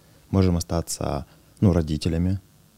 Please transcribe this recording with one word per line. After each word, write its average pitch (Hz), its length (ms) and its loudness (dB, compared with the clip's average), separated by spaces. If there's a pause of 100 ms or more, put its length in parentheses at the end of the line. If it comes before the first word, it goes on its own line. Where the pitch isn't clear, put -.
(320)
можем 92 260 4
остаться, 80 680 -6 (360)
ну, 95 120 4
родителями, 85 680 0 (380)